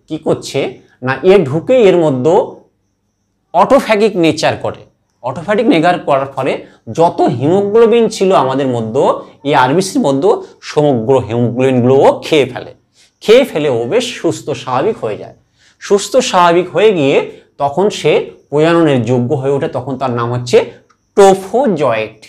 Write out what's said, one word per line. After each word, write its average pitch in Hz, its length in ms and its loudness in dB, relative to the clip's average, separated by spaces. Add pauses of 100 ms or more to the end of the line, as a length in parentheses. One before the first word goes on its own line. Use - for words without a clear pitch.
কি - 100 -8
করছে - 600 -6 (240)
না, 131 200 -4
এ 190 160 4
ঢুকে 165 380 0
এর 190 200 4
মধ্যে 143 580 0 (960)
অটোফ্যাগিক 214 640 2
নেচার 151 400 0
করে। - 200 -8 (460)
অটোফ্যাগিক 175 440 -4
নেচার 170 320 2
করার 135 280 -2
ফলে 139 400 -6 (260)
যত 165 280 0
হিমোগ্লোবিন 202 880 2
ছিল 190 240 0
আমাদের 135 340 0
মধ্যে, 120 380 -2 (400)
এই 143 100 0
আরবিসির 147 460 0
মধ্যে 139 280 0 (320)
সমগ্র 135 580 0
হিমোগ্লোবিনগুলোও 123 1040 2
খেয়ে 147 200 2
ফেলে। - 300 -12 (460)
খেয়ে 240 240 4
ফেলে 151 240 -4
ও 120 160 -2
বেশ 170 300 -2
সুস্থ - 360 -6
স্বাভাবিক 139 540 -4
হয়ে 107 120 -6
যায়। 90 180 -18 (440)
সুস্থ - 380 -2
স্বাভাবিক 175 540 2
হয়ে 196 220 4
গিয়ে 160 500 0 (160)
তখন 175 320 0
সে 151 400 -2 (200)
প্রজননের 151 520 2
যোগ্য 123 320 0
হয়ে 135 180 -4
ওঠে, 139 160 -2
তখন 135 300 -8
তার 131 120 -4
নাম 120 220 -4
হচ্ছে 123 400 0 (440)
টোফোজয়েট। 190 1120 0